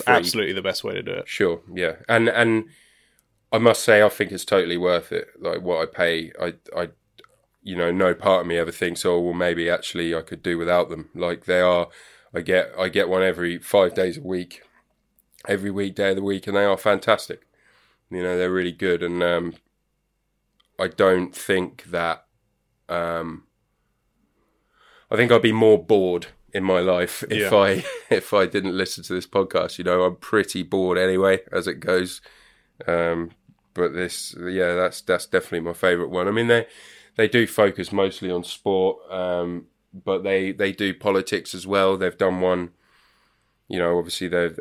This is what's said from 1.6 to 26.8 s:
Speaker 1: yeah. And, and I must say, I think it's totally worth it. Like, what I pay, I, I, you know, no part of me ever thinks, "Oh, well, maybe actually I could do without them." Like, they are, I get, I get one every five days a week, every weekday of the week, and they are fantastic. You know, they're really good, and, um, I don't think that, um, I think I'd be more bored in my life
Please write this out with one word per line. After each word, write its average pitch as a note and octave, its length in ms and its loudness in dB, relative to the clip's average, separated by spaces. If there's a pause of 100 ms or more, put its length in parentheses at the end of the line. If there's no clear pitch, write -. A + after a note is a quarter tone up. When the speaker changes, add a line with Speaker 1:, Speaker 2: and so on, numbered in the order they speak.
Speaker 1:
yeah. F2 220 -4 (120)
And, A#2 220 4
and A2+ 360 2 (880)
I A#2 60 2
must A2+ 260 4
say, G#2+ 200 6
I G#2+ 60 6
think G2 220 -6
it's F#2+ 140 -10
totally F2 320 0
worth F2 340 0
it. E2+ 160 -6 (120)
Like, E2+ 240 -4
what F2 180 -2
I E2 60 -2
pay, E2 520 -2
I, F2 140 -4 (240)
I, F2 120 -4 (720)
you F#2+ 120 -10
know, F2 160 0
no F#2 220 2
part F#2+ 280 2
of F2 60 -6
me E2+ 100 0
ever E2+ 140 -2
thinks, F2 340 -4
"Oh, F2 160 2
well, F2 120 -2
maybe E2+ 360 -2
actually E2+ 440 -4
I D#2+ 80 -4
could E2+ 220 -14
do F2 160 -2
without F2 300 0
them." D#2+ 260 -12
Like, F2 300 -6
they F2+ 160 2
are, F2 260 2 (460)
I F2 80 -6
get, F#2 360 0
I F#2 120 -2
get F#2 200 0
one F#2 140 2
every F2 340 -2
five F#2+ 380 2
days F#2 220 0
a D3+ 40 -14
week, F#2 400 -8 (840)
every G2+ 240 -2
weekday G2 400 -2
of F#2+ 60 0
the G2 60 -4
week, G2 220 -4
and G2+ 120 0
they G2+ 80 4
are G2 120 2
fantastic. G2+ 680 0 (640)
You F2+ 100 -6
know, F2+ 160 -2
they're F2+ 140 0
really F2+ 220 0
good, F2 280 0
and, F2 220 -2
um, F2 300 0 (1300)
I F#2 80 -2
don't F#2 480 2
think - 560 -2
that, E2+ 340 -4 (640)
um, E2 540 -6 (1700)
I A2 40 -2
think A#2 160 4
I'd A2+ 120 6
be A2+ 80 4
more A2 300 6
bored F2+ 460 2 (240)
in F#2+ 120 -4
my F#2+ 160 2
life F2+ 500 0